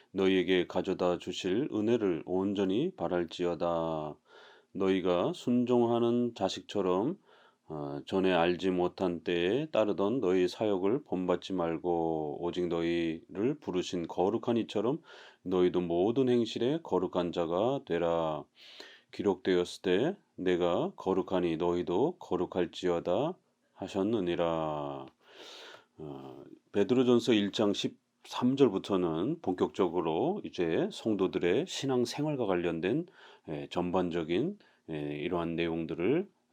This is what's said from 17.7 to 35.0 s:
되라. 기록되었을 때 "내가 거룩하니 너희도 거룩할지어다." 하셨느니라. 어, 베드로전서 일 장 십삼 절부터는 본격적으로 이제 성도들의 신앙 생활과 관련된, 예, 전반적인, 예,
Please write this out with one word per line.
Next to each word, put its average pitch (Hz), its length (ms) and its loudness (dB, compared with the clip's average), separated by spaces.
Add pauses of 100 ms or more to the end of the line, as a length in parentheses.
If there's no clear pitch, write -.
되라. 85 580 0 (680)
기록되었을 92 680 0
때 110 340 2 (200)
"내가 92 600 0
거룩하니 90 640 0
너희도 87 640 0
거룩할지어다." 90 1120 -2 (400)
하셨느니라. 82 1300 -2 (920)
어, 67 460 -14 (280)
베드로전서 120 640 4
일 101 180 2
장 104 220 2
십삼 - 840 -4
절부터는 95 840 0
본격적으로 90 1040 0
이제 90 460 0
성도들의 95 760 0
신앙 131 380 -2
생활과 143 400 -2
관련된, 90 600 0 (420)
예, 151 220 -8
전반적인, 87 880 -2 (320)
예, 73 320 -6